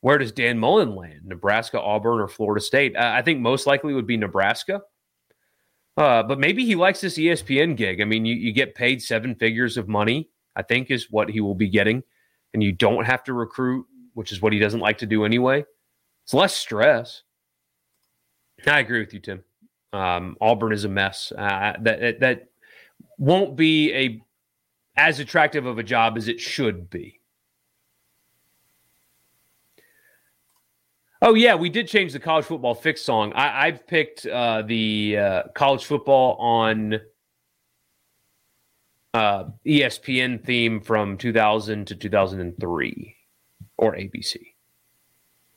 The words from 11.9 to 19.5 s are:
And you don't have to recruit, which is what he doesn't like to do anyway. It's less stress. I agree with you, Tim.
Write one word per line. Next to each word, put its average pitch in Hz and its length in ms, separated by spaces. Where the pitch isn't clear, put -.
And 113 80
you 101 100
don't 107 320
have 127 200
to 131 100
recruit, 127 520
which 110 180
is 92 80
what 107 120
he 104 60
doesn't 107 220
like 107 180
to 117 80
do 107 180
anyway. 123 400
It's - 80
less 180 240
stress. 120 680
I 147 140
agree 117 200
with 104 120
you, 101 80
Tim. 95 240